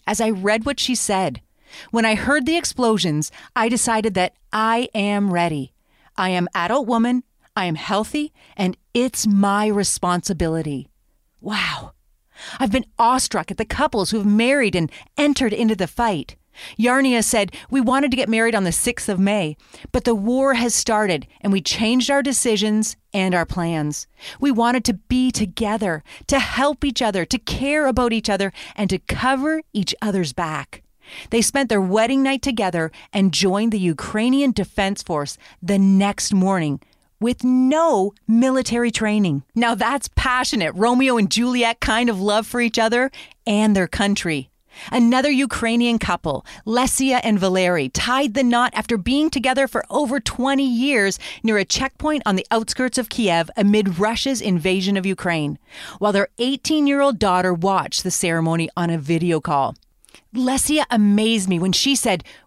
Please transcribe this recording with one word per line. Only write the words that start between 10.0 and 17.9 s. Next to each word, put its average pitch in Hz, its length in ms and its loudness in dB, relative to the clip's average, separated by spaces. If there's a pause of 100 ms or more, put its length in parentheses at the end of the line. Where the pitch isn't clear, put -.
Wow. 185 500 -6 (680)
I've 240 120 0
been 247 160 -2 (100)
awestruck 233 540 0
at 185 60 -10
the 220 80 -2
couples 226 440 -2
who've 208 160 0
married 226 500 2
and 160 160 0 (240)
entered 269 380 2
into 220 220 2
the 185 100 -2
fight. 208 520 -4 (420)
Yarnia 247 420 4
said, 208 300 0 (180)
"We 269 120 2
wanted 262 300 2